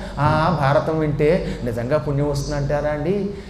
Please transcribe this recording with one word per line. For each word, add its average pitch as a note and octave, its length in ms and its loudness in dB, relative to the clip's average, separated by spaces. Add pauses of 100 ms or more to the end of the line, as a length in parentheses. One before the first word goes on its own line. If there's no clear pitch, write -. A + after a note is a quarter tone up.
(180)
"ఆ, D3+ 420 2
భారతం D3+ 380 2
వింటే D3 640 2
నిజంగా A#2+ 340 0
పుణ్యం C#3+ 320 0
వస్తుందంటారా D3 600 -2
అండి? F3+ 400 -2 (200)